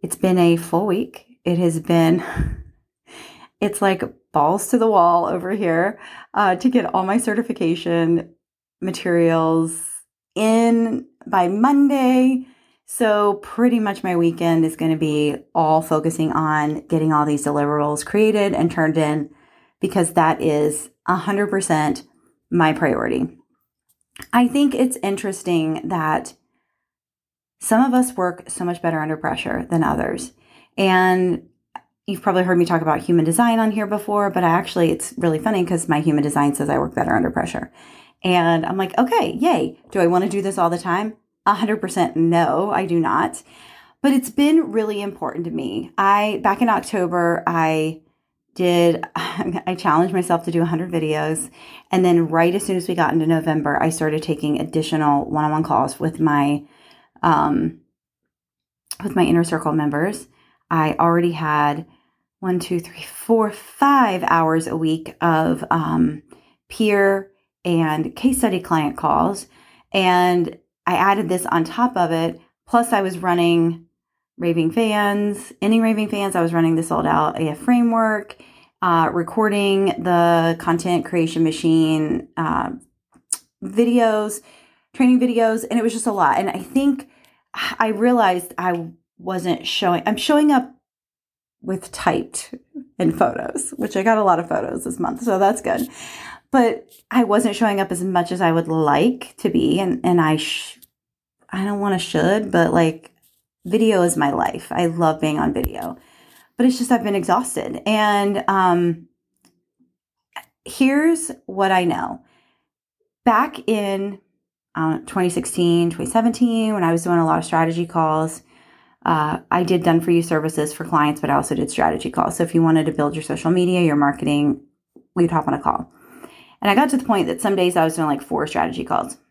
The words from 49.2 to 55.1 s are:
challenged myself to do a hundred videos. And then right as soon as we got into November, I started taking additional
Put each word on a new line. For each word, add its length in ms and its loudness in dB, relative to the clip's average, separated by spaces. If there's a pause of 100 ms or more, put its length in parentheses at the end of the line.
challenged 380 0
myself 300 0
to 80 -6
do 100 0
a 40 2
hundred 260 -4
videos. 580 -2 (400)
And 140 2
then 240 4
right 260 2
as 120 -4
soon 120 -2
as 100 -4
we 80 -2
got 180 0
into 120 2
November, 560 0
I 80 2
started 320 -2
taking 380 -2
additional 680 0